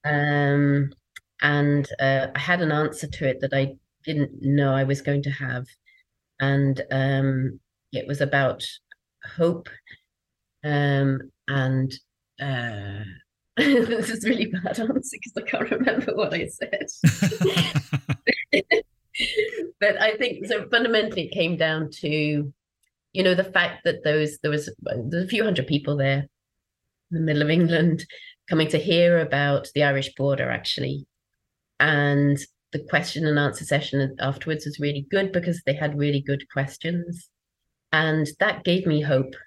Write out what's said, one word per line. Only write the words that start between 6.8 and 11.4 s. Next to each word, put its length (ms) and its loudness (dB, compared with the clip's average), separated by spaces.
um, 680 0
it 160 -6
was 140 -4
about 440 0
hope, 320 0
um, 560 2